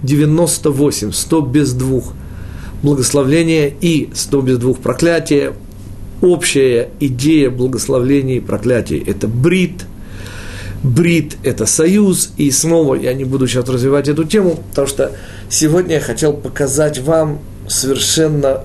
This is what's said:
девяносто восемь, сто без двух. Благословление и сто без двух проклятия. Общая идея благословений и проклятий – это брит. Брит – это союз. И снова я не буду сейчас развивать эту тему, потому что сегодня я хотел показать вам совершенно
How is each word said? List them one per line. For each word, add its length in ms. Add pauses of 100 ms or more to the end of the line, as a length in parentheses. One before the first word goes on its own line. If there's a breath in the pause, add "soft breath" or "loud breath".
девяносто 640
восемь, 420
сто 300
без 320
двух. 400 (720 loud breath)
Благословление 960
и 320
сто 280
без 160
двух 220
проклятия. 760 (680)
Общая 680 (100)
идея 500
благословений 880
и 40
проклятий – 680
это 200
брит. 580 (1000 loud breath)
Брит – 600
это 220
союз. 720
И 140
снова 440
я 180
не 100
буду 240
сейчас 220
развивать 380
эту 180
тему, 340 (100)
потому 180
что 240 (380 loud breath)
сегодня 460
я 60
хотел 320
показать 680
вам 400 (280)
совершенно 960